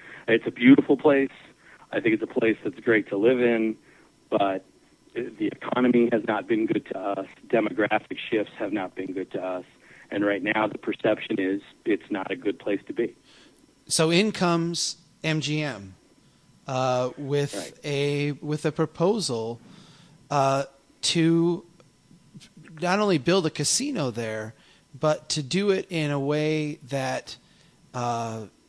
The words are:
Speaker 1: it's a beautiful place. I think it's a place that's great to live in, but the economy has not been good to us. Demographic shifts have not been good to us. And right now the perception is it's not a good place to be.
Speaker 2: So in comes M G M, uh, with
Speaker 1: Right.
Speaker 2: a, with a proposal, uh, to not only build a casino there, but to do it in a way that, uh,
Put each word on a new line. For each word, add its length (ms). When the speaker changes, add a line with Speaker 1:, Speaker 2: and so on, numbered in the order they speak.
Speaker 1:
it's 200
a 40
beautiful 460
place. 340
I 80
think 160
it's 80
a 160
place 240
that's 160
great 300
to 80
live 220
in, 380
but 340
the 320
economy 640
has 160
not 200
been 180
good 220
to 100
us. 300
Demographic 680
shifts 260
have 160
not 220
been 180
good 200
to 100
us. 200
And 160
right 160
now 240
the 140
perception 600
is 220
it's 240
not 220
a 40
good 220
place 300
to 60
be. 220
Speaker 2:
So 240
in 220
comes 640
M 160
G 220
M, 320
uh, 480
with 380
Speaker 1:
Right. 300
Speaker 2:
a, 500
with 320
a 60
proposal, 920
uh, 320
to 640
not 160
only 220
build 260
a 60
casino 580
there, 460
but 300
to 140
do 260
it 220
in 180
a 100
way 600
that, 480
uh, 540